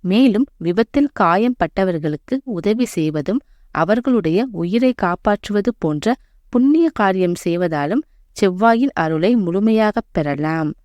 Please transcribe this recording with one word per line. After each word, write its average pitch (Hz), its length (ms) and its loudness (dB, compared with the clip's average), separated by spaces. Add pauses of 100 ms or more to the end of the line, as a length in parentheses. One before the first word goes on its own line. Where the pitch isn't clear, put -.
மேலும் 220 420 4 (120)
விபத்தில் 226 560 0
காயம் 208 420 2
பட்டவர்களுக்கு 165 880 -2
உதவி 220 420 -2
செய்வதும் 156 540 -2 (320)
அவர்களுடைய 208 800 0
உயிரை 208 420 0
காப்பாற்றுவது 202 840 -2
போன்ற 156 380 -2 (340)
புண்ணிய 294 440 2
காரியம் 185 420 0
செய்வதாலும் 170 680 -2 (340)
செவ்வாயின் 226 560 2
அருளை 160 420 0
முழுமையாக 214 680 2 (100)
பெறலாம். 151 600 -2 (120)